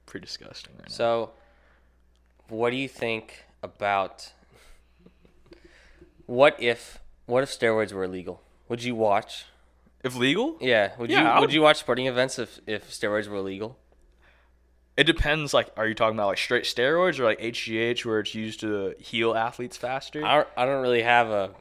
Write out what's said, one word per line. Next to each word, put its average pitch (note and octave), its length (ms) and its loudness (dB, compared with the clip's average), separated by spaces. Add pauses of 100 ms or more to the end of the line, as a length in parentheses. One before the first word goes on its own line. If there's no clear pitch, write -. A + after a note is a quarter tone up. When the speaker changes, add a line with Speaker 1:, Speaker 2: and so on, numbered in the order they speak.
Speaker 1:
pretty - 200 -16
disgusting - 500 -18
right - 120 -20
now. - 60 -14
Speaker 2:
So, A#2 360 0 (1160)
what A#2 220 0
do B2 60 -2
you C3+ 120 -4
think - 560 -6 (180)
about, G2 720 -2 (1900)
what C3+ 360 4
if, - 360 -2 (280)
what B2 160 2
if C#3 80 -6
steroids A2 420 2
were F#2+ 120 -4
illegal? F#2 380 -8 (260)
Would A#2 140 -4
you B2 120 -4
watch? A2 520 0 (560)
Speaker 1:
If B2+ 140 -4
legal? F#3 440 0
Speaker 2:
Yeah. A2 380 2
Would A#2+ 120 -6
Speaker 1:
Yeah, F#4 120 4
Speaker 2:
you, - 60 2
Speaker 1:
I A2+ 120 4
Speaker 2:
would - 80 4
Speaker 1:
would. C3+ 60 -2
Speaker 2:
you D#3 80 4
watch D3+ 160 6
sporting B2+ 280 -2
events B2+ 320 0
if, - 280 -10
if G#2 240 -8
steroids G#2 380 -2
were G#2 80 -8
illegal? G2 420 -8 (1160)
Speaker 1:
It C#3+ 80 4
depends. D3+ 500 0
Like, A#2 220 2
are A2 100 0
you A2 80 -2
talking A2 220 0
about, G#2 120 0
like, F#2+ 100 0
straight - 260 -2
steroids D#3 540 0
or, B2+ 60 0
like, A2 160 2
H A#2 240 -6
G A2+ 140 -4
H A#2 280 -2
where A2 140 0
it's G#2 140 -6
used A2 260 -8
to G2+ 380 -4
heal A2+ 360 0
athletes B2 420 -4
faster? C3+ 480 -8
Speaker 2:
I C3 120 4
don't, D3+ 200 2
I B2 100 0
don't C3+ 160 -2
really B2 200 2
have A#2+ 280 4
a, G2+ 200 0 (100)